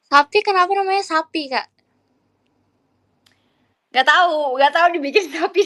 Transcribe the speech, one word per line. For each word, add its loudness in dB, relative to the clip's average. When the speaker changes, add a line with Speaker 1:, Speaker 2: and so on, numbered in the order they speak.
Speaker 1:
Sapi 2
kenapa 2
namanya -2
sapi, -4
Kak? -6
Speaker 2:
Nggak 0
tahu, 0
nggak 2
tahu 4
dibikin 0
<laughs> -10
sapi -2